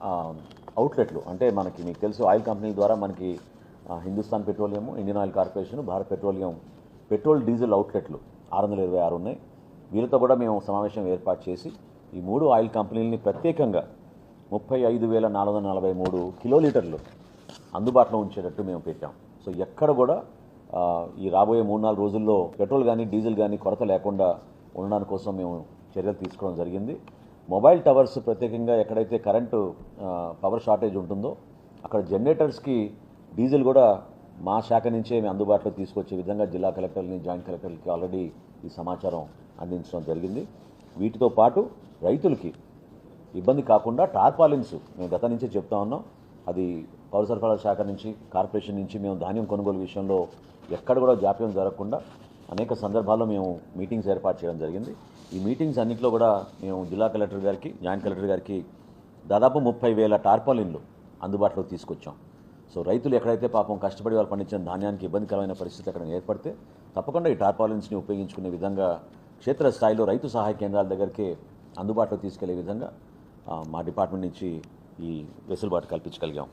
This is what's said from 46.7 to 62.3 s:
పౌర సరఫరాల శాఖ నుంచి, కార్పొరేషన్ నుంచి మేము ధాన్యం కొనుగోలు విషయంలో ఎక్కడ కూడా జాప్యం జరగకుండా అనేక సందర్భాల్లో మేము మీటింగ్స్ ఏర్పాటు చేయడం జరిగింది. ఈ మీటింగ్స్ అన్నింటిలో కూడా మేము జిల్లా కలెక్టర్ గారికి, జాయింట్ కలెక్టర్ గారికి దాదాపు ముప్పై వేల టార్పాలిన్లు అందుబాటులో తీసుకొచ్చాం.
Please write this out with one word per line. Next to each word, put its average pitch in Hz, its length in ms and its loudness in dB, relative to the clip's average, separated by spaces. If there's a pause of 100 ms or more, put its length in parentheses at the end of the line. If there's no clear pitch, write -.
పౌర 104 100 2
సరఫరాల 110 320 2
శాఖ 101 240 0
నుంచి, 101 340 -6 (200)
కార్పొరేషన్ 101 420 -2
నుంచి 98 220 -6
మేము 98 200 -4
ధాన్యం 98 260 -2
కొనుగోలు 101 340 -2
విషయంలో 95 500 -2 (440)
ఎక్కడ 127 260 0
కూడా 127 160 6
జాప్యం 101 380 0
జరగకుండా 98 500 -2 (480)
అనేక 117 240 -2
సందర్భాల్లో 107 520 0
మేము 92 340 -2 (160)
మీటింగ్స్ 98 320 -4
ఏర్పాటు 95 360 0
చేయడం 85 140 -4
జరిగింది. 90 380 -6 (360)
ఈ 92 120 -6
మీటింగ్స్ 131 340 0
అన్నింటిలో 117 320 0
కూడా 110 340 4 (180)
మేము 92 220 -4
జిల్లా 98 240 0
కలెక్టర్ 98 320 -2
గారికి, 98 420 -2
జాయింట్ 95 220 -4
కలెక్టర్ 98 240 -2
గారికి 92 360 -2 (640)
దాదాపు 120 320 4
ముప్పై 120 360 2
వేల 107 220 6
టార్పాలిన్లు 107 640 2 (420)
అందుబాటులో 98 400 0
తీసుకొచ్చాం. 80 520 -10 (640)